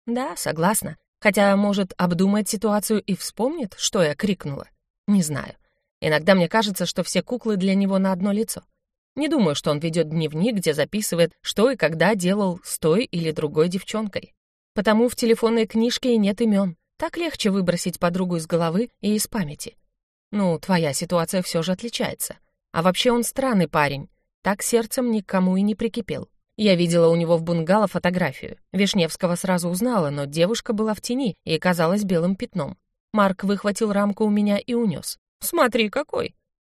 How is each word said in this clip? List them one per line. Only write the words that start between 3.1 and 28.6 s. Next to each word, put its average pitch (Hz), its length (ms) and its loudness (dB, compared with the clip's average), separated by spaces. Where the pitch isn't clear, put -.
вспомнит, 262 600 -6
что - 280 0
я 147 100 2
крикнула. 156 540 -4
Не 196 160 4
знаю. 151 320 -6
Иногда 156 360 4
мне 175 120 4
кажется, 208 380 -2
что - 160 -4
все 175 220 -2
куклы 226 320 -4
для 190 180 0
него 196 240 2
на 190 140 2
одно 190 200 -2
лицо. 220 300 -4
Не 294 120 -2
думаю, 214 280 2
что - 160 -2
он 147 80 0
ведёт 160 300 -2
дневник, 160 460 -2
где 165 180 0
записывает, 165 680 0
что - 280 2
и 262 60 -2
когда 165 400 2
делал 185 480 0
с - 160 -10
той 175 240 2
или 165 280 -4
другой 156 360 0
девчонкой. 202 640 -6
Потому 220 360 4
в - 60 -10
телефонной 226 520 2
книжке 233 460 0
и 226 40 4
нет 202 240 0
имён. 202 360 2
Так 330 200 -6
легче 320 320 -2
выбросить 190 500 -2
подругу 175 380 -2
из 160 100 -8
головы 170 420 0
и 208 140 0
из 214 120 -2
памяти. 151 480 -8
Ну, 185 280 0
твоя 165 340 0
ситуация 170 480 -2
всё 170 200 -2
же 180 120 -2
отличается. - 640 -6
А 165 100 -2
вообще 185 300 2
он 240 120 2
странный 233 440 0
парень. 143 400 0
Так 190 180 -2
сердцем 233 500 0
никому 185 460 0
и 196 40 2
не 208 140 0
прикипел. 214 540 -6
Я 208 200 4
видела 170 340 4
у 170 60 4
него 170 200 2
в 165 80 2
бунгало 170 440 2
фотографию. 175 680 -2